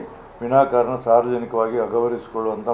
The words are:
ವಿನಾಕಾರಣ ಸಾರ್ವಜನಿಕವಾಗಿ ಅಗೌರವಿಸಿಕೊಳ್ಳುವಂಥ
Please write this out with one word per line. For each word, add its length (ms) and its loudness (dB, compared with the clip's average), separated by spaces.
ವಿನಾಕಾರಣ 520 2
ಸಾರ್ವಜನಿಕವಾಗಿ 680 2
ಅಗೌರವಿಸಿಕೊಳ್ಳುವಂಥ 880 -2